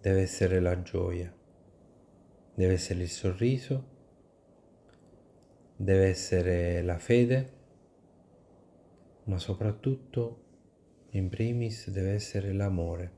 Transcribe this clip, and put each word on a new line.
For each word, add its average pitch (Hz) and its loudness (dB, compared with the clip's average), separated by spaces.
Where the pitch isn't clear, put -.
deve 95 4
essere 92 2
la 90 0
gioia, 87 -4
deve 92 4
essere 90 -2
il 87 -6
sorriso, 127 -2
deve 95 4
essere 87 0
la 87 -2
fede, 123 2
ma 95 -2
soprattutto, 117 -4
in 95 -2
primis, 113 -4
deve 98 0
essere 101 -4
l'amore. 90 -2